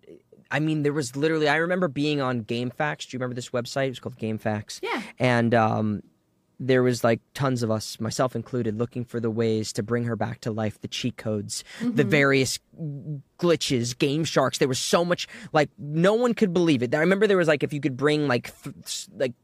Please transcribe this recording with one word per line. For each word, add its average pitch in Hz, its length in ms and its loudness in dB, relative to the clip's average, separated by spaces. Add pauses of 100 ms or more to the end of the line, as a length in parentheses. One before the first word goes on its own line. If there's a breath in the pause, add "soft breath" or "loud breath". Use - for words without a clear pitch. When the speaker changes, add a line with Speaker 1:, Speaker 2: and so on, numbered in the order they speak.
(500)
Speaker 1:
I 143 100 0
mean, 156 240 0
there 147 80 2
was 135 240 -4
literally, 156 320 2
I 147 80 4
remember 180 320 0
being 143 320 0
on 127 240 -2
GameFAQs. 123 680 -4
Do 131 60 -10
you - 20 -6
remember 123 160 -6
this 123 160 -10
website? 123 360 -2
It 135 40 -2
was 117 100 -10
called 117 180 -10
GameFAQs. 110 640 -4
Speaker 2:
Yeah. 381 200 -4 (160)
Speaker 1:
And, 117 360 2
um, 110 480 2 (560)
there 127 240 4
was, 123 220 2
like, 117 160 4 (140)
tons 131 280 0
of 110 80 0
us, 110 300 -4
myself 127 340 -2
included, 113 440 -4
looking 120 260 -4
for 120 160 -8
the 113 100 -2
ways 110 440 0
to 117 80 -4
bring 120 220 -2
her 117 120 -2
back 104 240 -4
to 123 100 -6
life, 107 300 -4
the - 80 -12
cheat - 300 -6
codes, 107 440 -6 (180 loud breath)
the 233 60 -4 (160)
Speaker 2:
Mm-hmm. 131 60 0
Speaker 1:
various 135 500 2 (800)
glitches, 135 600 0
game 151 260 2
sharks. 135 320 0
There 151 120 2
was 127 100 -2
so 175 260 2
much, 175 240 -2 (240 loud breath)
like, 151 160 4 (100)
no 160 360 2
one 240 180 2
could 185 220 2
believe 165 280 4
it. 123 120 -2
I 151 60 2
remember 196 260 4
there 196 100 6
was, 170 120 4
like, 151 140 4
if 147 120 -2
you 143 60 -4
could 139 160 -2
bring, 147 300 2
like, 123 360 -2
th-, 143 120 -12 (100)
s-, - 240 -10 (100)
like, 127 260 -2